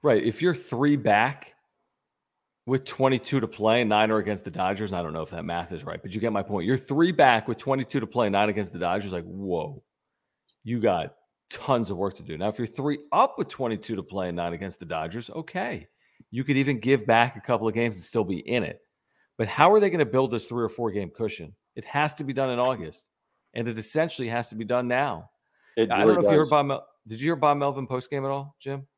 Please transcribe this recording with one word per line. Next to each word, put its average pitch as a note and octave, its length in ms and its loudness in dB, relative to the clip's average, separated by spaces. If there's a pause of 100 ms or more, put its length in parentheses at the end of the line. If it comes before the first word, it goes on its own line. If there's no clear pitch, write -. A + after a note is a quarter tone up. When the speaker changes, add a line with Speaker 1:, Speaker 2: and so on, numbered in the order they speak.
Speaker 1:
right. A#2 220 4
If A2 180 -2
you're E3+ 140 2
three C#3+ 400 0
back A2+ 580 0 (1120)
with C3 200 -2
twenty-two C3 560 2
to A2 60 -2
play, A2 360 2
nine G#2+ 260 4
are A2 80 4
against G2+ 280 -2
the G2 60 -10
Dodgers, F#2+ 400 -2
and F2+ 80 -4
I E2+ 40 -4
don't D#2 100 -6
know D#2+ 80 -4
if D#2 80 -8
that E2+ 160 -10
math E2+ 260 -6
is E2 120 -10
right, E2+ 180 -10
but F#2 140 -14
you G#2+ 60 -4
get A2+ 120 0
my G2+ 80 0
point. F#2 240 -4
You're B2+ 120 2
three E3 340 2
back B2+ 360 4
with A2+ 120 -4
twenty-two C3+ 400 -2
to A2 80 -4
play, A#2 220 0
nine G2+ 200 4
against G2+ 240 -4
the E2+ 60 -12
Dodgers. F#2 320 -2
Like, F2 140 -6
whoa, F2+ 580 -6 (800)
you A#2 160 -4
got F2+ 340 0 (380)
tons A#2 400 0
of F2+ 60 -6
work G2 180 -4
to F2 80 -20
do. D#2+ 140 -12
Now, F#2 100 -4
if G#2+ 100 -4
you're A#2+ 80 -4
three C#3+ 340 -4 (120)
up A#3+ 260 2
with G3 120 -4
twenty-two A2+ 480 -6
to F#2+ 60 -8
play F#2 260 -4
and E2+ 80 -6
nine E2+ 160 -4
against F2 260 -10
the F2+ 60 -14
Dodgers, E2 440 -6
okay. F3+ 580 -8 (460)
You B2+ 120 -4
could C#3 120 2
even C3+ 220 0
give A#2+ 260 2
back A#2 300 4
a G#2 60 -12
couple A2+ 260 0
of G#2+ 60 0
games A2+ 240 0
and F2 60 -8
still A2+ 200 0
be F2+ 160 -4
in A2+ 240 -2
it. E2+ 160 -8 (580)
But A2 120 -2
how E3 240 6
are G#3+ 60 8
they G3+ 120 4
gonna E3 140 2
build C3 260 2
this A#2 140 -4
three A#2+ 180 -4
or A2 60 0
four A#2 220 -4
game F#2+ 200 -4
cushion? G2+ 420 -6 (220)
It A#2 100 -12
has D3 300 -2
to D3+ 80 -10
be C3+ 100 -6
done C3+ 160 0
in B2 100 -2
August, B2 480 -2 (460)
and A#2 140 -4
it A2+ 100 -6
essentially C#3 520 -2
has A#2 200 -2
to A2 60 -12
be A2 100 -6
done B2 220 0
now. B2 420 -2 (480)
Speaker 2:
It A2 140 4
Speaker 1:
I A#2 100 2
Speaker 2:
really A2 140 8
Speaker 1:
don't - 80 4
know G2+ 60 6
if - 40 6
you - 60 8
heard D#3+ 40 6
Speaker 2:
does. C3 60 0
Speaker 1:
Bob D3 180 4
Mel-, - 200 -4 (200)
did A2 120 -12
you C#3 80 -6
hear E3 80 2
Bob C#3+ 220 4
Melvin C#3 300 -2
postgame C3 380 -4
at C3+ 60 -2
all, C#3 280 -8
Jim? C#3 260 -10 (120)